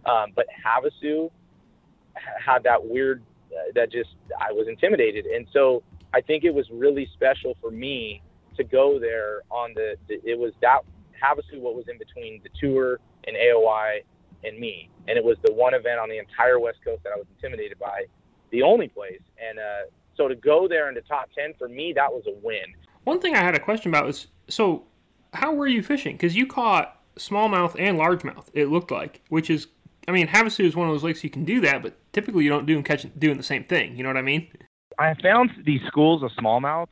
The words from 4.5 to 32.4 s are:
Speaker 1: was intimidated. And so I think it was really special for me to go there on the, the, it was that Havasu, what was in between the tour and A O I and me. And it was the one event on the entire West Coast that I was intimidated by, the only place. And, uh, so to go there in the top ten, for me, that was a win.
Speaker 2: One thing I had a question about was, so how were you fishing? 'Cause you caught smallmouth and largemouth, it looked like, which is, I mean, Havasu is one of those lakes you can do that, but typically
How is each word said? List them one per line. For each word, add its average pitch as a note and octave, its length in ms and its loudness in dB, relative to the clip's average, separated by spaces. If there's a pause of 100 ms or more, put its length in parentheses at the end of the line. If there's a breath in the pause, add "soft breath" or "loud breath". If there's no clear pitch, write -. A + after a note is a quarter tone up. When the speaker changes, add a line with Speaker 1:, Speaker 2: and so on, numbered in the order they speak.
Speaker 1:
was A2 160 0
intimidated. A2+ 580 2
And A#2 280 -6
so C3 300 4 (300)
I B2+ 80 4
think D#3 220 -2
it E3+ 100 4
was C#3+ 160 0
really C3+ 440 0
special C3 480 0
for A2+ 100 -8
me A#2 500 -10 (360)
to C#3 60 -2
go C3+ 360 4
there A2 500 -4
on A#2 240 -6
the, G#2+ 220 -4 (120)
the, G#2 160 -6
it A#2 140 -4
was A#2+ 140 -4 (100)
that B2+ 180 6 (420)
Havasu, C#3+ 380 -2
what B2 160 -6
was B2 120 -12
in A#2+ 100 -14
between A2 460 -18
the - 60 -20 (100)
tour C3 400 0 (260)
and A2+ 120 -8
A A#2+ 180 6
O A2 120 6
I G#2+ 340 0 (420)
and G#2+ 160 -12
me. G2+ 300 -12 (180)
And A2+ 100 2
it A#2 60 2
was A2+ 200 4
the A2 100 4
one B2 200 2
event A#2+ 260 -2
on A2 100 -4
the A2 80 -8
entire A#2+ 420 0
West A#2 240 -4
Coast A2+ 200 -8
that G2+ 100 -8
I - 20 -8
was G2+ 100 -10 (120)
intimidated G#2+ 420 -12
by, G2+ 260 -8 (460)
the A#2+ 120 2
only F#3 240 4
place. G2 340 -16 (160)
And, A2 220 -12
uh, G#2 300 -10 (260)
so C#3+ 120 0
to C3 80 -4
go D3+ 320 4
there D#3 220 0
in C3 60 -10
the A#2 60 -10
top - 320 -6
ten, D3+ 240 -10
for B2 120 -10
me, D3+ 240 -8
that C#3 180 2
was A#2+ 160 -8
a G2+ 140 -6
win. G#2+ 320 -8 (300 soft breath)
Speaker 2:
One E4 160 0
thing F4+ 160 0
I G#3 60 4
had F3 140 2
a D3 40 2
question G#3+ 320 -2
about D3 140 2
was, - 220 -8 (200)
so F#3 380 0 (480)
how D#4 200 -2
were C#4+ 140 -2
you A#3 160 2
fishing? C4+ 340 -4
'Cause E3+ 180 0
you B3+ 120 0
caught A3 520 0 (180)
smallmouth G3 600 0
and F#3 220 0
largemouth, E3+ 540 0
it D3 140 2
looked E3+ 240 0
like, F#2 380 -8
which D#3+ 200 -2
is, D#3 180 0 (400)
I E3+ 40 -2
mean, F3+ 160 4
Havasu G#3 380 2
is D#3+ 100 2
one E3+ 120 0
of D#3 60 0
those C#3+ 100 -2
lakes E3 200 -4
you D3+ 60 -4
can C#3 160 -6
do A3 160 0
that, C#3+ 220 0
but - 100 -10 (200)
typically G#3 300 0